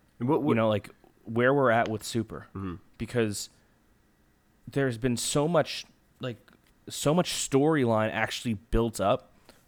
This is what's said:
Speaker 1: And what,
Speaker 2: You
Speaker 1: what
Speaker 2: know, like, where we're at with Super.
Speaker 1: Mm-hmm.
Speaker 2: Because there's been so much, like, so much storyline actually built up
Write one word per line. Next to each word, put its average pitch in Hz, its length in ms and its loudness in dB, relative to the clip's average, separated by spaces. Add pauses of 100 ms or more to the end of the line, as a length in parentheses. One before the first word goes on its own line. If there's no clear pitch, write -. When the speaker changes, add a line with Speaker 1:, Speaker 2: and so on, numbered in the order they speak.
(200)
Speaker 1:
And 120 80 -2
what, 151 120 4
Speaker 2:
You 139 60 -2
Speaker 1:
what 120 100 4
Speaker 2:
know, 113 120 2
like, 104 220 -2 (340)
where 120 280 2
we're 139 180 4
at 113 180 2
with 110 160 -6
Super. 107 500 -6
Speaker 1:
Mm-hmm. 95 220 -8 (220)
Speaker 2:
Because 113 520 -4 (1200)
there's 131 280 -2
been 120 180 -2
so 147 320 0
much, 160 360 0 (360)
like, 123 180 -8 (500)
so - 240 0
much 170 200 2
storyline 131 800 2
actually 110 420 -4
built 113 460 -2
up 104 320 0 (360)